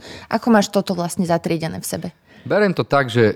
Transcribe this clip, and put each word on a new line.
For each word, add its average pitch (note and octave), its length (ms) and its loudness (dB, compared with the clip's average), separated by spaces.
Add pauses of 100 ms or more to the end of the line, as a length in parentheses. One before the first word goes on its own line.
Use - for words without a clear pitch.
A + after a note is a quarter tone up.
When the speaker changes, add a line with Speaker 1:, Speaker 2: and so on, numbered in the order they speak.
(280)
Speaker 1:
ako - 240 -4
máš G3+ 160 4
toto G3 240 -2
vlastne F3 320 -4
zatriedené E3+ 560 -2
v - 80 -12
sebe? E3 200 -8 (380)
Speaker 2:
Beriem F#3+ 240 2
to C#3 160 -2
tak, C3+ 240 2
že, A2 260 4